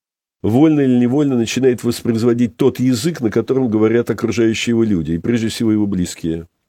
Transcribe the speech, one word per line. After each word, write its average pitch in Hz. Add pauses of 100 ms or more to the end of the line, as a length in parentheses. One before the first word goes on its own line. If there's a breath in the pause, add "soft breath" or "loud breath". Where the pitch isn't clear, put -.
(420)
вольно 143
или 127
невольно 131
начинает 123
воспроизводить 120
тот 131
язык, 127
на 107
котором 127
говорят 110
окружающие 113
его 113
люди, 82
и 85
прежде 113
всего 110
его 104
близкие. 85 (200)